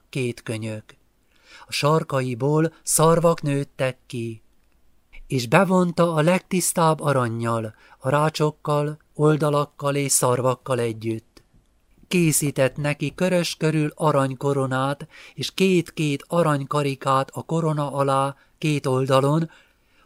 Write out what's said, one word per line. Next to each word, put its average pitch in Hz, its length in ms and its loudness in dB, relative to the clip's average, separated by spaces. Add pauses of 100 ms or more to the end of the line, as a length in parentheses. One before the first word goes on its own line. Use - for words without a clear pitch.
két 123 340 -6
könyök. 110 400 -8 (840)
A - 40 -16
sarkaiból 147 1000 0 (100)
szarvak 165 580 2
nőttek 139 640 -4
ki, 113 360 -10 (880)
és 120 200 -2
bevonta 175 680 2
a 156 80 0
legtisztább 170 800 0
arannyal, 117 720 -2 (220)
a - 120 -6
rácsokkal, 151 880 -2 (160)
oldalakkal 147 840 0
és 143 160 -2
szarvakkal 123 680 0
együtt. 113 640 -6 (640)
Készített 147 680 2
neki 147 400 -4
körös 180 400 -2
körül 156 400 0
aranykoronát, 135 1120 0 (260)
és - 200 -8
két-két 170 720 0
aranykarikát 139 1080 0
a 123 80 -10
korona 151 520 -2
alá 139 420 0 (220)
két 151 280 -2
oldalon, 135 640 2 (560)